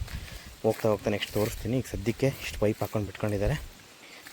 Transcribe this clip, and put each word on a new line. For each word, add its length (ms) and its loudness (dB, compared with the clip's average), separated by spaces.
ಹೋಗ್ತಾ 260 4
ಹೋಗ್ತಾ 220 4
ನೆಕ್ಸ್ಟ್ 220 0
ತೋರಿಸ್ತೀನಿ. 460 0
ಈಗ 120 0
ಸದ್ಯಕ್ಕೆ 360 2
ಇಷ್ಟು 320 -2
ಪೈಪ್ 220 4
ಹಾಕ್ಕೊಂಡು 260 -2
ಬಿಟ್ಕೊಂಡಿದ್ದಾರೆ. 680 0